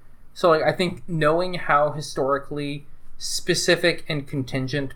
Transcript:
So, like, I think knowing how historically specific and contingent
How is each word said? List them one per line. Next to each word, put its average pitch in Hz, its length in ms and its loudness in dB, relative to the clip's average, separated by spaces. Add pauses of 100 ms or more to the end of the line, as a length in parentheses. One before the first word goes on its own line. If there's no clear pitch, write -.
(360)
So, 175 160 6
like, 156 100 4
I 147 100 2
think 170 360 0
knowing 165 480 2
how 147 380 2
historically 143 920 -4 (320)
specific - 920 2
and 143 200 -2
contingent 135 680 -2